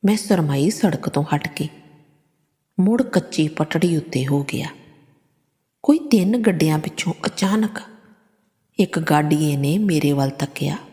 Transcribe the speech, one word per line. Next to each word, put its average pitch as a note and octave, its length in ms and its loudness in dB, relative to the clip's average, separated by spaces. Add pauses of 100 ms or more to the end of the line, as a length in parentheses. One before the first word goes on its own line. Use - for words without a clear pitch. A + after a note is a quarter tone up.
ਮੈਂ G3+ 120 4
ਸੁਰਮਾਈ D#3 540 0
ਸੜਕ - 380 0
ਤੋਂ D3 160 -2 (100)
ਹਟ D3 140 -2
ਕੇ - 200 -8 (1120)
ਮੁੜ A3 220 2
ਕੱਚੀ E3 460 0
ਪਟੜੀ D#3+ 480 -2
ਉੱਤੇ C3+ 300 -4
ਹੋ C#3+ 160 0
ਗਿਆ। - 260 -8 (1120)
ਕੋਈ D4+ 160 4
ਤਿੰਨ A#3 380 2
ਗੱਡਿਆਂ D#3+ 420 2
ਪਿੱਛੋਂ - 340 -4 (140)
ਅਚਾਨਕ G#3 540 -2 (960)
ਇੱਕ F3+ 200 2
ਗਾਡੀਏ D3+ 580 2
ਨੇ C#3+ 220 0
ਮੇਰੇ D#3 340 2
ਵੱਲ C#3 180 0
ਤੱਕਿਆ। C#3 460 -4 (160)